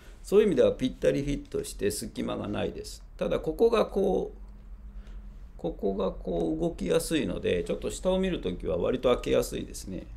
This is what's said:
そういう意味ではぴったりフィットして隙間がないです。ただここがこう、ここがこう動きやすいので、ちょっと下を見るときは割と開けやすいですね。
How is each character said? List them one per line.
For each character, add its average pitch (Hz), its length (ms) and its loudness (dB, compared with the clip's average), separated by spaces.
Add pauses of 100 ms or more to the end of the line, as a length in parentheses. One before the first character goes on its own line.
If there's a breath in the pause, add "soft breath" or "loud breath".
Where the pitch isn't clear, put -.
(220 loud breath)
そ 190 160 6
う - 20 10
い 226 40 6
う - 20 6
意 202 60 4
味 135 40 2
で 120 60 6
は 107 100 8
ぴ 127 140 -2
っ 131 80 0
た - 160 2
り 143 120 0
フ 143 100 -2
ィ - 20 0
ッ 143 80 -6
ト - 220 -6
し - 100 -10
て 101 160 0
隙 - 320 -6
間 113 160 -4
が 104 100 -6
な 101 160 -2
い - 80 -2
で - 140 -12
す。 - 180 -14 (140)
た 180 100 -2
だ - 120 2
こ 160 120 -2
こ 226 160 6
が 220 160 6
こ - 500 0
う、 - 1200 -14
こ 160 200 -4
こ 196 160 0
が 190 180 0
こ 170 440 -2
う - 20 -4
動 170 120 2
き 185 160 -6
や 165 120 4
す 160 200 2
い 113 80 2
の 87 140 -2
で、 90 220 2
ち - 120 -2
ょ - 20 -2
っ - 20 -8
と - 120 -4
下 - 200 0
を 185 80 4
見 190 120 2
る 160 100 -2
と 90 140 -2
き 87 120 -6
は 87 120 2
割 120 220 2
と 123 160 4
開 - 80 -6
け 135 80 -2
や 123 120 4
す - 140 -6
い - 80 -6
で - 80 -14
す - 140 -10
ね。 - 180 -8 (100)